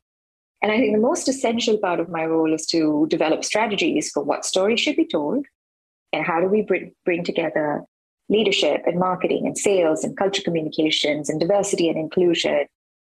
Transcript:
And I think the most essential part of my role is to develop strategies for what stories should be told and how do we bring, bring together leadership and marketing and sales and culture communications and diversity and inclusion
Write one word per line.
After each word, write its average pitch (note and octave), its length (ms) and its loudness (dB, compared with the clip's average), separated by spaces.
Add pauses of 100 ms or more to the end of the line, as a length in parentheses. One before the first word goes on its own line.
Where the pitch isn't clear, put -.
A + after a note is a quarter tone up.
(600)
And G#3 100 2
I G#3+ 60 0
think G#3+ 180 2
the G#3+ 60 4
most D4 260 0
essential A#3 500 0
part F3+ 220 0
of E3 80 -4
my E3 180 -4
role D#3+ 280 2
is D#3 140 -4
to D#3 420 2
develop D#3 340 0
strategies G3+ 680 -2
for D3 120 -2
what C#3+ 220 -4
stories G#3 340 0
should D4 160 -2
be E4 120 0
told F3+ 380 -2 (680)
and D3+ 120 -2
how E3 140 0
do F3+ 80 2
we G#3+ 140 2
bring, F3 320 -2 (100)
bring F3 220 -2
together D3+ 580 -2 (460)
leadership F#3+ 560 2
and E3+ 120 0
marketing F3+ 480 0
and D3+ 120 -4
sales E3 480 2
and D3+ 100 -6
culture G3 260 0
communications D#3 880 -2
and D#3 120 -2
diversity F3+ 480 2
and D#3 80 -2
inclusion D#3+ 680 2 (380)